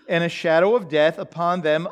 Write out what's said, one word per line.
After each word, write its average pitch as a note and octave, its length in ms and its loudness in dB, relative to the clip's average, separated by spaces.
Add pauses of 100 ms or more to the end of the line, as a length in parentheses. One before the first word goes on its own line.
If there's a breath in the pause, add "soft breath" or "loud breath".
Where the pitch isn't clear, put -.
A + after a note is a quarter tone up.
and E3+ 160 0
a E3+ 40 -2
shadow E3+ 460 2
of G#3 140 -2
death, D#3 320 0
upon F3 400 -4
them D#3 320 0